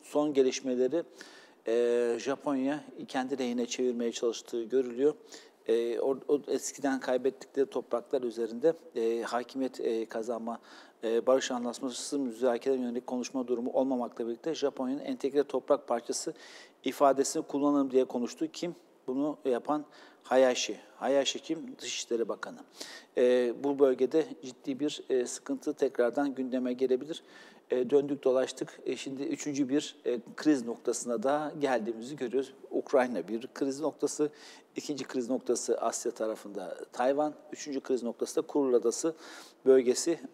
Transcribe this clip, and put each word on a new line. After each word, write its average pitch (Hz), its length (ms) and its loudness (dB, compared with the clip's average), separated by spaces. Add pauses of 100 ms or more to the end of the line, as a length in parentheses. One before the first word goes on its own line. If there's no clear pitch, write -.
son 147 320 0
gelişmeleri, 131 680 2 (640)
e, 120 520 2
Japonya 135 640 -2 (240)
kendi - 320 -2
lehine 120 260 0
çevirmeye 120 460 0
çalıştığı 117 520 -2
görülüyor. 123 500 2 (540)
E, 117 320 2
o, 131 180 0 (100)
o 143 200 2
eskiden 135 520 -2
kaybettikleri 131 640 -2
topraklar 123 560 -4
üzerinde, 117 520 0 (220)
e, 117 260 0
hakimiyet, 123 580 -4
e, 113 260 -2
kazanma, 113 540 -6 (440)
e, 113 240 2
barış 131 240 4
anlaşması 123 680 -4
müzakereye 127 640 0
yönelik 123 260 -6
konuşma 127 400 -4
durumu 123 240 -2
olmamakla 123 560 -2
birlikte 131 280 -6
Japonya'nın 135 460 -2
entegre 139 420 -2
toprak 135 440 0
parçası 120 460 -4 (500)
ifadesini 135 600 4
kullanalım 143 480 2
diye 131 140 6
konuştu. 127 480 -4
Kim? 170 220 -6 (320)
Bunu 143 380 -2
yapan 143 400 0 (380)
Hayashi. 123 540 4 (180)
Hayashi 135 440 0
kim? 151 400 -6
Dışişleri 117 500 -4
Bakanı. 101 280 -8 (600)
E, 123 360 6 (100)
bu 139 160 0
bölgede 135 460 4 (180)
ciddi 127 360 -8
bir, 147 300 -4
e, 127 160 2
sıkıntı 139 480 -6
tekrardan 131 600 0
gündeme 127 380 -2
gelebilir. 131 500 0 (460)
E, 123 200 0
döndük 143 340 2
dolaştık. 131 600 0
E, 131 100 -2
şimdi 135 280 -8
üçüncü 143 460 -2
bir, 147 260 0 (100)
e, 120 140 0 (160)
kriz 139 300 2
noktasına 117 580 -4
da 147 360 0
geldiğimizi 120 560 -2
görüyoruz. 131 380 -2 (180)
Ukrayna 123 560 2
bir 113 260 -6
kriz 135 280 -4
noktası, 147 480 -2 (460)
ikinci 135 280 -8
kriz 120 260 -6
noktası 120 520 -2
Asya 117 300 -4
tarafında 101 640 -6 (160)
Tayvan, 143 400 2 (180)
üçüncü 139 300 -8
kriz 123 220 0
noktası - 320 -4
da 160 60 2
Kuril 139 340 2
Adası 117 400 2 (500)
bölgesi 131 540 6 (140)